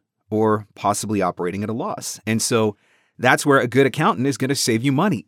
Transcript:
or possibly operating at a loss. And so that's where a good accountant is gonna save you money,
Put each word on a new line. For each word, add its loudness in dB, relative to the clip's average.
or 0
possibly -2
operating -2
at -6
a -4
loss. -10
And 0
so 0
that's 4
where 4
a 0
good 4
accountant 0
is -2
gonna -2
save -2
you 2
money, 0